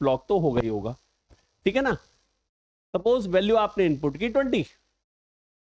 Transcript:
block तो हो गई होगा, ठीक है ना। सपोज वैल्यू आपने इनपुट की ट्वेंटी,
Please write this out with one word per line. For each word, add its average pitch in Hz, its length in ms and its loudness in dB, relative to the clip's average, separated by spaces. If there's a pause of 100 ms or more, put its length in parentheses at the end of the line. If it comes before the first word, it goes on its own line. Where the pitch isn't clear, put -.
block 135 260 0
तो 127 100 2
हो 156 140 0
गई 117 160 0
होगा, 110 260 -6 (720)
ठीक 202 100 0
है 269 60 0
ना। 254 100 0 (1040)
सपोज 226 340 0
वैल्यू 196 280 2
आपने 208 300 0
इनपुट 143 320 -2
की 220 100 -2
ट्वेंटी, 247 340 0 (1000)